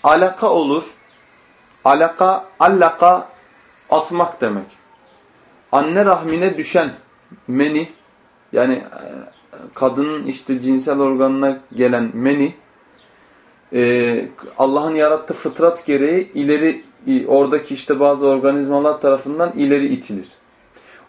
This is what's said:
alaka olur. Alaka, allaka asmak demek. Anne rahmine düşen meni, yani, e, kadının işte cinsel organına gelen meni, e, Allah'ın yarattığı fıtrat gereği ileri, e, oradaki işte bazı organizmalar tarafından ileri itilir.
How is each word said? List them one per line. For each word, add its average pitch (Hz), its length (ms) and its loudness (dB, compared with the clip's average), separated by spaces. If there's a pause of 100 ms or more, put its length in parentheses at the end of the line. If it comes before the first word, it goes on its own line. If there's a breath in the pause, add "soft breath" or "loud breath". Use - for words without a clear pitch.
alaka 185 460 2
olur. 160 320 0 (1000)
Alaka, 165 600 2 (160)
allaka 175 680 4 (640)
asmak 170 500 -2
demek. 104 240 -4 (1080)
Anne 156 320 0
rahmine 170 540 0
düşen 156 360 -2 (540)
meni, 151 400 -2 (640)
yani, 127 220 2
e, - 80 -8 (920)
kadının 139 520 -2
işte 131 340 -6
cinsel 131 400 0
organına 135 600 0 (140)
gelen 120 400 0
meni, 139 400 0 (1160 soft breath)
e, 120 560 0 (300)
Allah'ın 147 360 0
yarattığı 156 400 0
fıtrat 165 520 0
gereği 151 460 0
ileri, 147 520 0 (220)
e, 131 200 0
oradaki 139 480 2
işte 135 260 -4
bazı 143 260 2
organizmalar 143 720 0
tarafından 143 520 0
ileri 139 340 0
itilir. 107 420 -8 (800 loud breath)